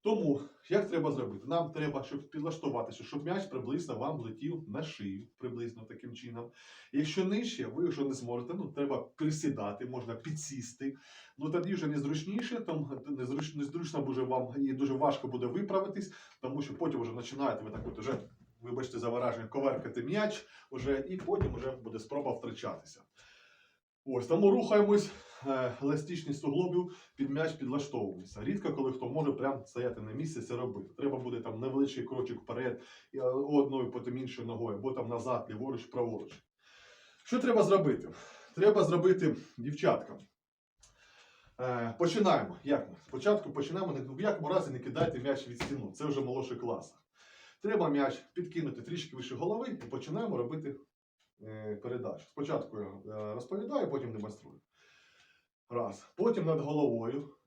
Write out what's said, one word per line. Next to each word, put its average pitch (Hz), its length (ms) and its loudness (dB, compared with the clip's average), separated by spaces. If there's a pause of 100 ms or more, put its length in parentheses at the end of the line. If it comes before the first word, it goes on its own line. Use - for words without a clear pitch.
Тому, 196 400 4 (280)
як 190 200 4
треба 156 220 2
зробити? 120 360 -4
Нам 165 240 2
треба, 147 320 -2
щоб - 260 -8
підлаштуватися, 131 760 -4
щоб 143 220 -8
м'яч 196 200 0
приблизно 127 500 -4
вам 135 240 -4
летів 139 480 -6
на 139 160 -6
шию, 101 440 -8 (100)
приблизно 117 460 -8
таким 120 320 -14
чином. 120 360 -12 (420)
Якщо 156 320 2
нижче, 196 420 0
ви 151 200 0
вже 139 180 0
не 131 80 0
зможете, 120 400 -4
ну, 170 140 -4
треба 139 300 0
присідати, 123 880 -2
можна 117 300 -6
підсісти. 135 840 -6 (400)
Ну, 147 120 -4
тоді 180 240 0
вже 156 140 0
незручніше, 156 720 -2
там, 139 480 -4
незруч-, 143 500 -4
незручно 147 440 -2
буде 127 200 -2
вам 131 360 0
і 135 160 0
дуже 135 200 0
важко 139 340 2
буде 123 180 -2
виправитись, 196 680 -2 (280)
тому - 200 -4
що - 120 -6
потім 139 280 0
вже 113 100 -2
починаєте 120 520 -2
ви 104 80 -10
так 101 160 -8
от 113 120 -8
уже, - 240 -2 (380)
вибачте 123 380 -6
за 117 100 -2
вираження, 117 380 0
коверкати 131 560 -2
м'яч, 208 440 -2 (240)
уже, 135 380 0
і 185 80 -6
потім 359 380 0
вже 131 160 -4
буде 110 280 -10
спроба 139 320 -4
втрачатися. - 680 -8 (1040)
Ось, 127 220 -2
тому 196 240 10
рухаємось, 208 600 8 (360)
е, 127 340 2
еластичність 151 600 0
суглобів, 180 540 2 (200)
під 135 140 0
м'яч 156 220 2
підлаштовуємося. 113 920 -4
Рідко, 147 300 0
коли 131 200 0
хто 123 160 -4
може 143 220 2
прям 135 340 0
стояти 120 360 -2
на 107 100 -8
місці, 151 300 -4
це 123 140 -4
робити. 196 420 -6
Треба 139 200 0
буде 120 240 -4
там 113 180 -8
невеличкий 131 440 0
крочок 123 380 -4
вперед, 120 400 -4 (300)
і, 135 60 -6
е, 135 40 -2 (100)
одною, 135 600 4
потім 123 260 -4
іншою 120 300 -6
ногою, 113 300 -4
або 131 140 -2
там 123 180 -4
назад, 123 400 -2
ліворуч, 117 340 -6
праворуч. 110 480 -4 (920)
Що 247 160 0
треба 226 240 6
зробити? 160 460 6 (460)
Треба 196 280 8
зробити, 170 520 6 (220)
дівчатка. - 640 0 (1400)
Е, 120 380 -2
починаємо. 175 640 4
Як 143 260 2
ми? - 60 -14 (120)
Спочатку 170 440 4
починаємо, 151 420 -2
ні 131 220 -6
в 160 60 -6
якому 202 280 0
разі 185 220 2
не 123 80 -6
кидайте - 400 0
м'яч 135 280 0
від 120 140 -10
стіну. - 300 -4
Це 147 140 -6
вже 139 140 2
в 131 60 0
молодших 123 340 -4
класах. - 440 -6 (580)
Треба 196 280 4
м'яч 143 340 4 (100)
підкинути 143 480 -2
трішки 156 340 -6
вище 127 200 -6
голови 208 320 0
і 120 200 -6
починаємо 175 500 -2
робити, 139 380 -4 (680)
е, 107 340 -8
передачу. 123 500 -6
Спочатку - 540 -2
я, 101 60 -4
е, 107 480 -8
розповідаю, 208 560 -2
потім 131 220 -4
демонструю. 104 480 -10 (1120)
Раз. - 460 -4
Потім 196 300 4
над 156 140 4
головою. 139 680 2 (180)